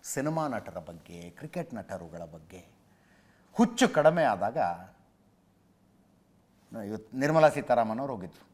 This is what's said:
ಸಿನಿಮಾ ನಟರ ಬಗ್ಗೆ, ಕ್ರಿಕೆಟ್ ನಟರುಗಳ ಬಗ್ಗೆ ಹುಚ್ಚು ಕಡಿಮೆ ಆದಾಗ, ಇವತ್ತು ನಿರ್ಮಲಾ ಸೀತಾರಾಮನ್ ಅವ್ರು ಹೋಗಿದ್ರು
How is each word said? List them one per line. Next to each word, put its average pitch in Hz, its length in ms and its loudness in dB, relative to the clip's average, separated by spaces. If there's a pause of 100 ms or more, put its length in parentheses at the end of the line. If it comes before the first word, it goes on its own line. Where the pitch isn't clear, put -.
ಸಿನಿಮಾ 156 440 -4
ನಟರ 101 320 -8
ಬಗ್ಗೆ, 85 500 -16
ಕ್ರಿಕೆಟ್ 156 440 -12
ನಟರುಗಳ 87 520 -12
ಬಗ್ಗೆ 82 540 -20 (720)
ಹುಚ್ಚು 240 360 4
ಕಡಿಮೆ 160 340 4
ಆದಾಗ, 110 340 0 (2250)
ಇವತ್ತು 107 320 -10
ನಿರ್ಮಲಾ 151 320 6
ಸೀತಾರಾಮನ್ 117 500 2
ಅವ್ರು 135 140 -6
ಹೋಗಿದ್ರು 95 400 -12